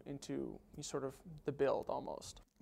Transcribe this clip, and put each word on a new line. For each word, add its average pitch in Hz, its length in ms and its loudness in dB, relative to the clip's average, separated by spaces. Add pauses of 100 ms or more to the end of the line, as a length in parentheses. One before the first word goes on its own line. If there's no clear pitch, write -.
into 139 520 -2 (220)
sort 143 240 0
of 131 100 0 (300)
the 147 80 0
build 139 380 6
almost? - 520 -2 (200)